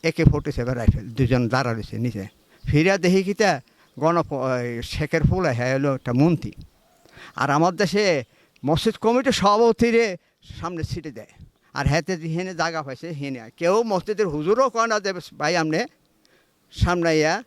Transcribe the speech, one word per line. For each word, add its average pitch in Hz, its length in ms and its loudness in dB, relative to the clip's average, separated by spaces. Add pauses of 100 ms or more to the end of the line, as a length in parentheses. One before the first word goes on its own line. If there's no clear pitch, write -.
একে 165 200 0
ফোর্টি 147 280 0
সেভেন 123 220 -4
রাইফেল, 110 360 -2
দুজন 123 380 0
দাঁড়া 123 260 -2
রয়েছে 107 240 -10
নিচে। 107 300 -6 (380)
ফিরা 165 320 2
দেখি 185 260 2
কি 196 100 -4
তা 185 280 2 (380)
গণ-, 160 300 2
ওই 123 540 -4
শেখের 156 460 -2
ফুল, 185 160 2
হ্যাঁ, 123 280 0
হলো 135 220 0
একটা 123 180 -6
মন্ত্রী। 143 380 2 (840)
আর 139 140 -2
আমার 165 260 2
দেশে 180 480 2 (420)
মসজিদ 160 300 0
কমিটির 240 360 2
সভাপতিরে 226 880 4 (420)
সামনে 170 240 -8
সিটে 156 280 -10
দেয়, 107 200 -18 (420)
আর 135 140 -2
হেতে 170 280 0
হেনে 165 400 -6
জায়গা 160 280 -2
পাইছে 135 260 -12
হেনে, 135 480 -8
কেউ 190 260 2
মসজিদের 208 440 0
হুজুরও 185 420 2
কয় 233 180 0
না 214 120 0
যে, 196 140 -4
"ভাই, 170 440 -4
আপনি 156 220 0 (920)
সামনে 170 460 2
ইয়া 165 300 2